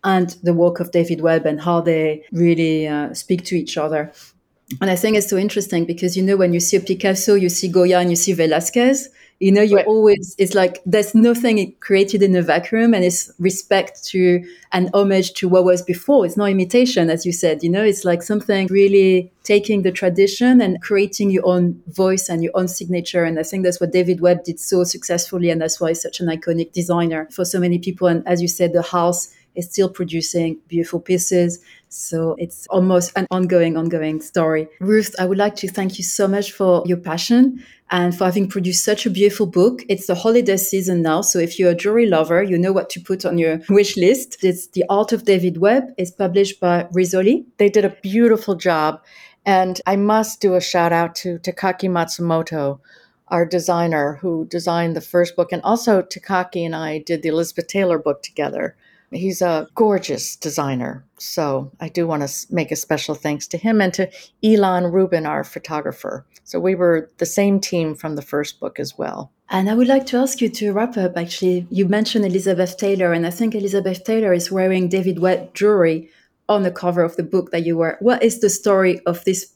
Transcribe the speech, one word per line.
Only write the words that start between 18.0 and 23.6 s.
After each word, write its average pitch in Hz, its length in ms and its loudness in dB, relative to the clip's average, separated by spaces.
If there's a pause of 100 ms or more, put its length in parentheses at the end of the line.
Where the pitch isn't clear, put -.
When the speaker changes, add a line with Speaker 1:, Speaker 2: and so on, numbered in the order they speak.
Speaker 1:
like 175 200 0
something 202 460 -2
really 190 600 4 (140)
taking 208 380 2
the 180 100 0
tradition 196 680 4
and 185 180 0
creating 202 500 0
your 185 160 2
own 180 420 2
voice 190 420 0
and 165 120 -2
your 170 120 -4
own 185 120 0
signature. 175 580 -4
And 165 140 -2
I 160 40 -4
think 185 200 -6